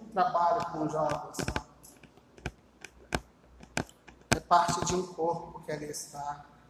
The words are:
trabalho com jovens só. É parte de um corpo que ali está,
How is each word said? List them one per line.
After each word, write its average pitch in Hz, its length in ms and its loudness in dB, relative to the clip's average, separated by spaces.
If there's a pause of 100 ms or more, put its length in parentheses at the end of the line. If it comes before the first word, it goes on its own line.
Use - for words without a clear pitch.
(140)
trabalho 175 580 4
com 156 160 -2
jovens 151 500 -2
só. - 300 -4 (2750)
É 160 40 -6
parte 175 460 4
de 180 100 0
um 180 180 0
corpo 165 480 -2
que - 100 -8
ali 147 180 -6
está, 143 560 -8 (240)